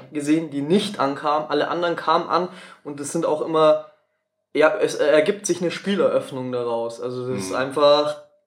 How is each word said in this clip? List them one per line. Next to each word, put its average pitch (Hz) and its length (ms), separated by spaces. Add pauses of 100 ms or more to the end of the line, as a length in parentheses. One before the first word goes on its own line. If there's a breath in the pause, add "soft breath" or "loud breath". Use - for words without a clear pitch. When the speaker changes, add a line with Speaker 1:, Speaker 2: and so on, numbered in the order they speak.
(120)
Speaker 1:
gesehen, 151 380
die 139 120
nicht 160 360
ankamen. 143 500
Alle 147 200
anderen 170 280
kamen 160 320
an 170 200 (340 loud breath)
und 147 160
es 143 140
sind 170 120
auch 151 180
immer, 156 440 (640)
ja, 151 240
es 147 200
ergibt 151 500
sich 175 160
eine 165 80
Spieleröffnung 135 800
daraus. 117 500
Also 127 300
das 101 140
ist 92 60
Speaker 2:
Mhm. - 60
Speaker 1:
einfach, 147 600 (300)